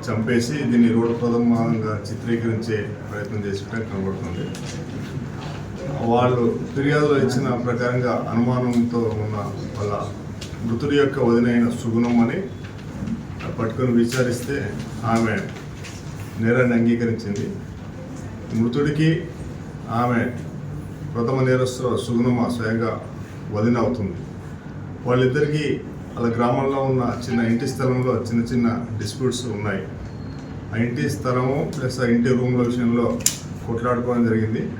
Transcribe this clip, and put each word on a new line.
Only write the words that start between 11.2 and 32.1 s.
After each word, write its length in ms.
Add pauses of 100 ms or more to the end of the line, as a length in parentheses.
సుగుణమ్మని 720 (1160)
పట్టుకొని 320
విచారిస్తే 840 (300)
ఆమె 340 (1040)
నేరాన్ని 320
అంగీకరించింది. 720 (1040)
మృతుడికి 680 (680)
ఆమె 360 (880)
ప్రథమ 280
నేరస్తు 680
సుగుణమ్మ 400
స్వయంగా 540 (500)
వదిన 260
అవుతుంది. 380 (920)
వాళ్ళిద్దరికీ 720 (380)
వాళ్ళ 180
గ్రామంలో 480
ఉన్న 460
చిన్న 160
ఇంటి 220
స్థలంలో 560
చిన్న 200
చిన్న 420 (120)
డిస్ప్యూట్స్ 480
ఉన్నాయి. 420 (840)
ఆ 40
ఇంటి 320
స్థలము 680
ప్లస్ 200
ఆ 60
ఇంటి 240